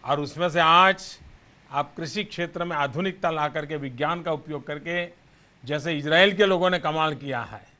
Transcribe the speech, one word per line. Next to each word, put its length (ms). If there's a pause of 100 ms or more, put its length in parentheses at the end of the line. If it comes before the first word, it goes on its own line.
और 140
उसमें 300
से 100
आज 600 (520)
आप 260
कृषि 260
क्षेत्र 420
में 100
आधुनिकता 540
ला 180
करके, 280
विज्ञान 460
का 100
उपयोग 360
करके, 400 (580)
जैसे 320
इजराइल 360
के 120
लोगों 240
ने 100
कमाल 360
किया 260
है 240 (140)